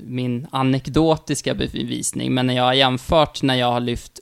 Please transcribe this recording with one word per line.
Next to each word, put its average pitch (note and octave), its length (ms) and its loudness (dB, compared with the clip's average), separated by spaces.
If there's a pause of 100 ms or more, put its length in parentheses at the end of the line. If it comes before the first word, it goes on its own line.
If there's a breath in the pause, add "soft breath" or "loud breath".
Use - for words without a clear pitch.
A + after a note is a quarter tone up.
min B2 460 -4
anekdotiska C3+ 1040 0
bevisning. B2+ 800 -4
Men B2+ 120 0
när B2+ 80 0
jag B2 100 2
har B2+ 100 4
jämfört C3+ 680 2
när C3+ 120 2
jag B2 180 2
har A#2+ 80 0
lyft A#2+ 420 -6